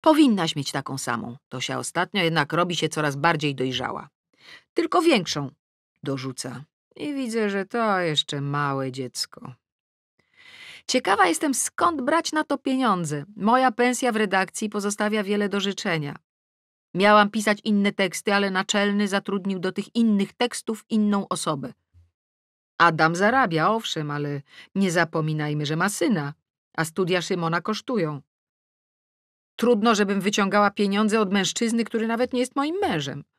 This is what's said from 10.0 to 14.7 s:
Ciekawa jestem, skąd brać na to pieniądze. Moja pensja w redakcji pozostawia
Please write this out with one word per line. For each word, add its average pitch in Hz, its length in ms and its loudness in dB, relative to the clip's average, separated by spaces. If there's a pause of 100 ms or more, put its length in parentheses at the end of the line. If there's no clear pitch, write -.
Ciekawa 370 360 2
jestem, 320 280 0
skąd - 480 -2
brać 320 300 0
na 311 120 0
to 277 140 -2
pieniądze. 180 640 0 (120)
Moja 247 360 4
pensja 247 400 0
w 214 40 0
redakcji 196 520 0
pozostawia 208 540 -2